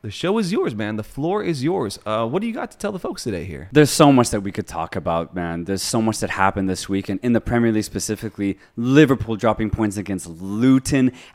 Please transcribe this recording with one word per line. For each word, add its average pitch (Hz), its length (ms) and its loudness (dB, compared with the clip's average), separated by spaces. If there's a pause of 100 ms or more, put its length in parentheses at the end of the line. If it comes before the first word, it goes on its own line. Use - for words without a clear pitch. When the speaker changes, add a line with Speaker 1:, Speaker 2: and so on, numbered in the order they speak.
Speaker 1:
the 110 100 -8
show 185 280 0
is 180 120 0
yours, 247 220 0
man. 107 220 -4
The 107 80 -6
floor 175 400 -4
is 147 200 -2
yours. 156 420 -2
Uh, 110 220 -2
what 165 140 -2
do 233 60 -4
you 226 60 -6
got - 180 -8
to - 60 -20
tell 208 140 -6
the 185 80 -8
folks - 240 -8
today 90 200 -4
here? 82 280 -12
Speaker 2:
There's 143 200 6
so 143 200 8
much 123 200 6
that 107 100 -2
we 98 100 -6
could 98 140 -6
talk - 300 -8
about, 85 400 -4
man. 85 300 -6
There's 95 180 -4
so 117 180 0
much 110 200 0
that 104 100 -4
happened 98 380 0
this - 200 -4
week. 98 200 -2
And 95 120 -4
in 123 120 2
the 110 80 2
Premier 117 300 2
League 107 120 0
specifically, 101 760 -6 (200)
Liverpool 123 580 4
dropping 107 360 0
points 107 260 0
against 95 300 -6
Luton. 123 840 2 (240)